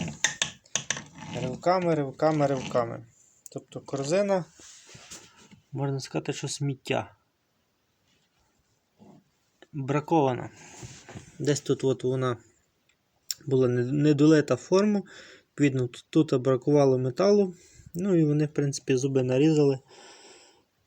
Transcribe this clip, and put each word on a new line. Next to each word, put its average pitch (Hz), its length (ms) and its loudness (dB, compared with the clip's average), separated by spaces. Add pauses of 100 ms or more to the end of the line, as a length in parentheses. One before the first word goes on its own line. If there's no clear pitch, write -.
(1400)
Ривками, 170 540 0
ривками, 147 520 0
ривками. 120 580 -4 (460)
Тобто - 300 -16
корзина, 175 640 -2 (1300)
можна 139 280 -4
сказати, 156 340 -8
що - 140 -10
сміття. - 680 -6 (2500)
Бракована. 139 760 0 (880)
Десь 139 220 0
тут 131 220 -2
от 131 200 -2
вона 127 340 -2 (1080)
була 131 220 2
не-, 123 240 -2
недолита 147 640 4
в - 20 -14
форму. 202 480 0 (440)
Відповідно, 131 380 0
тут, - 220 -16
тут 147 320 2
бракувало 135 560 4
металу. 185 580 2 (380)
Ну 185 220 -2
і 160 100 4
вони, 147 200 2
в 147 80 -10
принципі, 139 420 -2
зуби 135 280 0
нарізали. 139 560 4 (1080)